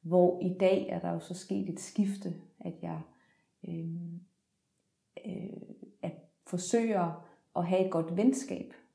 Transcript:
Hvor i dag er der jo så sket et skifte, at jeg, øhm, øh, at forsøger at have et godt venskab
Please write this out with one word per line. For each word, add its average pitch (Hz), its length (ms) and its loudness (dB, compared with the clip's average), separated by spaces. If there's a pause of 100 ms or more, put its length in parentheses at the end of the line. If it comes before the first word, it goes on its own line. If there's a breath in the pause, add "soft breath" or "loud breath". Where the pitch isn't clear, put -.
Hvor 180 400 6
i 185 180 -2
dag 190 300 4
er 175 80 -2
der 175 140 -2
jo 165 80 -4
så 180 140 -10
sket 196 340 -4
et 165 120 -8
skifte, 196 540 -2 (260)
at - 220 -8
jeg, 82 180 -6 (680 soft breath)
øhm, 170 520 -8 (1040)
øh, 180 300 -10 (460)
at 170 100 -6 (340)
forsøger 180 800 0 (300 loud breath)
at 175 100 0
have 185 200 4
et 185 60 -2
godt 165 240 0
venskab - 560 2 (220)